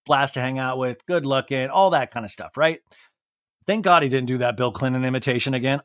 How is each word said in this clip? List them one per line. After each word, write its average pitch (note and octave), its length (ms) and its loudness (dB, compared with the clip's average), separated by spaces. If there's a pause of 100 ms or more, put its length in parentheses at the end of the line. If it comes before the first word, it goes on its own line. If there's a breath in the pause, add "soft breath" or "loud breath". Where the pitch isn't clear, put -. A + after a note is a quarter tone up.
blast C#3 280 2
to C3 60 -4
hang C3 180 -4
out C3 200 -4
with, B2+ 280 -6
good E3+ 180 -2
looking, C3+ 440 -2
all F#3 220 4
that C#3 200 0
kind A#2 140 -8
of G2+ 60 -10
stuff, - 260 -14
right? D#3+ 240 2 (880 soft breath)
Thank G#3+ 180 -2
God F3 180 6
he C3+ 80 0
didn't B2+ 160 0
do B2+ 120 -2
that A#2+ 180 0
Bill B2 140 0
Clinton B2+ 340 -2
imitation B2+ 500 -2
again. C3 300 0